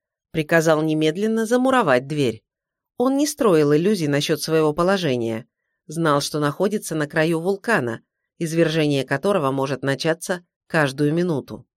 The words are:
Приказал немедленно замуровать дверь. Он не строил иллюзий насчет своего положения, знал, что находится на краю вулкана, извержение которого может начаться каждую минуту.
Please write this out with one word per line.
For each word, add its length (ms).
Приказал 500
немедленно 640
замуровать 600
дверь. 380
Он 200
не 100
строил 480
иллюзий 340
насчет 320
своего 320
положения, 720
знал, 320
что 180
находится 560
на 140
краю 320
вулкана, 600
извержение 640
которого 460
может 320
начаться 640
каждую 440
минуту. 540